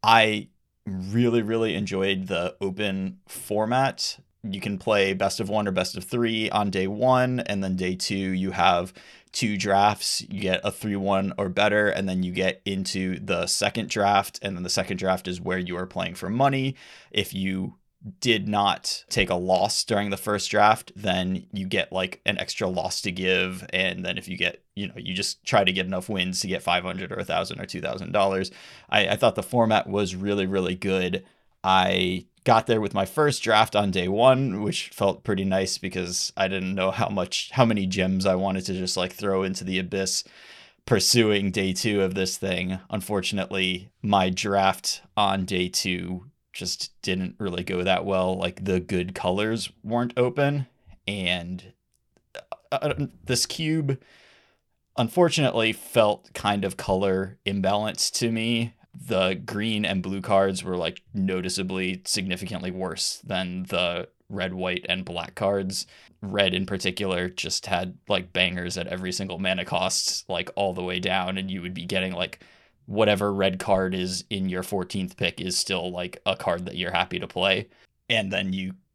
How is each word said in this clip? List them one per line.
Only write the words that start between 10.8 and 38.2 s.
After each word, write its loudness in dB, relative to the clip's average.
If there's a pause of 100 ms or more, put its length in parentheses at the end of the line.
one 0
or -2
better, 4
and 0
then 0
you -2
get 0
into -4
the -2
second -2
draft, 2
and -6
then -6
the -6
second -2
draft 0
is -6
where -2
you -4
are -4
playing -6
for -8
money. 0 (340)
If -2
you -4 (460)
did 2
not 0
take 2
a 2
loss 2
during 0
the -2
first -2
draft, 4
then -2
you -6
get, 0
like, -4
an 0
extra -4
loss -2
to -4
give, 0
and -2
then -4
if -10
you -8
get, -2 (100)
you -6
know, -14
you -8
just -6
try 4
to 4
get -2
enough -4
wins -2
to -4
get -4
five 0
hundred -6
or -6
a -6
thousand -4
or -8
two -10
thousand -6
dollars. 2 (380)
I, 4
I 2
thought 4
the -2
format 4
was 0
really, 0
really 0
good. 0 (360)
I 4 (200)
got 6
there 4
with -2
my 2
first 0
draft 6
on 4
day 0
one, 4
which -4
felt 0
pretty 0
nice 0
because -4
I 2
didn't -2
know 2
how 0
much, -4
how 6
many 2
gems 0